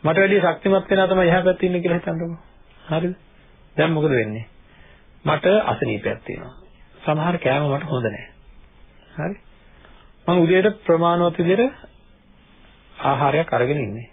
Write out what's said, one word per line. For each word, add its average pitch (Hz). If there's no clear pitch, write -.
මට 160
වැඩිය 196
ශක්තිමත් 180
කෙනා 190
තමයි 185
එහා 180
පැත්තේ 185
ඉන්නේ 180
කියලා 175
හිතන්නකෝ. 170
හරිද? 170
දැන් 160
මොකද 156
වෙන්නේ? 113
මට 156
අසනීපයක් -
තියෙනවා. -
සමහර 160
කෑම 139
මට 139
හොඳ 123
නෑ. -
හරි? 170
මං 180
උදේට 185
ප්‍රමාණවත් 170
විදිහට 196
ආහාරයක් 139
අරගෙන 131
ඉන්නේ. 113